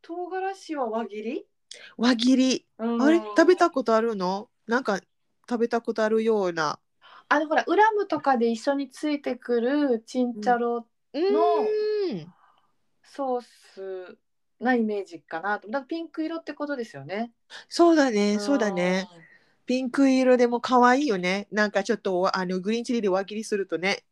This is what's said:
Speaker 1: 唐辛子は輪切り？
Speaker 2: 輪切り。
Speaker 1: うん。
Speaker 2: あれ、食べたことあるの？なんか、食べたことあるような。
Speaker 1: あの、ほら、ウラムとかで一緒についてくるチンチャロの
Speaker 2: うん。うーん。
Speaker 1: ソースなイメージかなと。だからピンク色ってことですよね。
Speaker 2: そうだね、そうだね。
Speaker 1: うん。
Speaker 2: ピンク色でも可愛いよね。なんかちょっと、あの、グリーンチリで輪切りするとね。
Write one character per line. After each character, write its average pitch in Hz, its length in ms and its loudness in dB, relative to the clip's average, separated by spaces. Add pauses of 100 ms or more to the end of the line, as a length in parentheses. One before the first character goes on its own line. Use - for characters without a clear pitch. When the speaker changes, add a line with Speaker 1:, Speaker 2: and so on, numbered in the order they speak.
Speaker 1:
唐 339 280 -10
辛 381 240 -6
子 320 220 -12
は 262 160 -4
輪 226 160 -4
切 214 160 -12
り？ 262 240 -8 (500)
Speaker 2:
輪 247 180 4
切 240 220 4
り。 262 300 0 (100)
Speaker 1:
う 220 80 -8
ん。 233 160 0
Speaker 2:
あ 277 80 6
れ、 330 80 6
食 - 280 2
べ 359 100 6
た 349 160 2
こ 262 120 -4
と 220 120 2
あ 220 60 4
る 226 140 -2
の？ 190 360 -4 (160)
な 233 140 0
ん - 20 -12
か、 196 160 -2 (500)
食 233 120 -2
べ 233 60 0
た 233 140 -2
こ 226 140 -6
と 220 80 0
あ 214 60 2
る 220 140 0
よ 220 220 0
う 175 80 -2
な。 156 260 -2 (480)
Speaker 1:
あ 294 120 4
の、 311 80 -2
ほ 302 80 0
ら、 - 100 2
ウ 339 100 0
ラ 427 160 6
ム 415 160 -2
と 311 140 -2
か 262 160 2
で 233 140 2
一 226 60 -4
緒 277 180 -2
に 277 160 -6
つ - 180 -6
い 294 100 -2
て 254 160 -6
く 240 240 -2
る 254 460 0
チ 254 180 -2
ン 240 180 -4
チ 214 60 -2
ャ 240 120 2
ロ 240 260 -4 (280)
の - 0 -
Speaker 2:
う 277 60 -6
ん。 339 40 0
う 381 40 0 (840)
ー 165 120 -8
ん。 180 80 -18 (720)
Speaker 1:
ソ 262 340 -6
ー 247 40 -6
ス 190 760 -16 (440)
な 254 160 2
イ 233 80 0
メ 214 160 -4
ー 190 60 -8
ジ 170 160 -18
か 165 200 -10
な 202 160 -4
と。 190 120 -14
だ 220 40 -8
か 277 60 -4
ら 262 60 -10
ピ 330 180 -8
ン 320 40 -12
ク 320 160 -8
色 330 140 -6
っ 330 60 -12
て 294 100 -12
こ 294 140 -8
と 285 80 -6
で 233 100 -8
す - 100 -20
よ 135 80 -14
ね。 208 280 -8 (360)
Speaker 2:
そ 339 260 4
う - 20 6
だ 269 160 4
ね、 208 260 2
そ 285 160 0
う 262 60 2
だ 208 120 0
ね。 185 400 0
Speaker 1:
う 175 80 -20
ん。 165 40 -20 (420)
Speaker 2:
ピ 254 160 -2
ン 262 80 -4
ク 277 180 4
色 254 300 6
で 247 80 4
も 240 160 -2
可 247 240 4
愛 254 160 4
い 302 60 -2
よ 202 100 0
ね。 185 340 -2
な 208 180 0
ん - 20 -8
か 196 120 0
ち 226 100 -2
ょ - 20 2
っ - 20 -14
と、 190 400 -2
あ 185 80 -2
の、 185 140 -4
グ 196 140 -4
リ 233 40 -2
ー 240 40 -4
ン - 20 -10
チ 247 100 -4
リ 233 80 0
で 202 80 0
輪 185 160 0
切 208 80 -14
り 214 100 -8
す 208 140 -4
る 190 80 -4
と 160 140 -6
ね。 185 320 -2